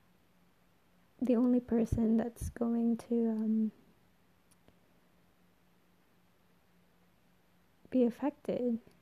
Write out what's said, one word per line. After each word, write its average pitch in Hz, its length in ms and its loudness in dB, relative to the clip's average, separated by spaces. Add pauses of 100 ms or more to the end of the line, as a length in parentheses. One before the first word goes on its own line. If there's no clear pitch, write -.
(1200)
the 247 140 2
only 247 240 4
person 226 580 0
that's 226 320 -4
going 233 480 -2
to, 233 320 -2
um, 220 420 0 (4000)
be 254 120 4
affected 240 760 -4 (220)